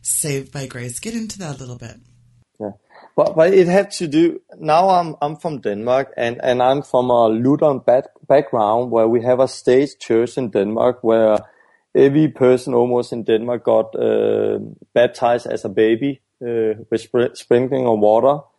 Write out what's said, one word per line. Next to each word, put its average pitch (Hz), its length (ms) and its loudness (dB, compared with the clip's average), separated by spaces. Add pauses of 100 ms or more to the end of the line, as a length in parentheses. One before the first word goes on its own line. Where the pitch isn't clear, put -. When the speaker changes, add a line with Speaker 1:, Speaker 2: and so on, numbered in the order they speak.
Speaker 1:
saved 139 500 -6
by 139 140 -12
grace. 123 340 -12
Get 226 140 -12
into 220 260 -10
that 147 180 -12
a - 20 -20
little 123 180 -16
bit. 113 200 -18 (640)
Speaker 2:
Yeah. 104 120 -10 (460)
But, - 180 0
but 170 180 2
it 185 140 6
had 196 240 0
to 175 160 -8
do, 160 340 0 (180)
now 160 300 2
I'm, 170 320 0
I'm 151 160 -4
from 156 220 -8
Denmark 117 560 -4
and, 120 280 -6
and 123 180 0
I'm 135 220 0
from 123 260 0
a 117 180 4
Lutheran 131 520 2
back-, 127 340 0 (140)
background 120 640 0
where 113 160 2
we 117 160 0
have 127 160 2
a 131 80 4
state 131 520 0
church 117 380 0
in 123 140 -6
Denmark 113 500 0
where 113 380 2 (560)
every 139 320 4
person 127 480 2
almost 120 360 0
in 117 120 -8
Denmark 113 400 -2
got, 113 320 0
uh, 107 640 -2 (340)
baptized 120 540 0
as 113 180 -8
a 107 40 -6
baby, 113 520 0 (200)
uh, 113 360 -4 (140)
with 110 200 -6
spr-, 123 240 -2
sprinkling 127 520 -2
of 113 120 2
water. 120 440 2 (160)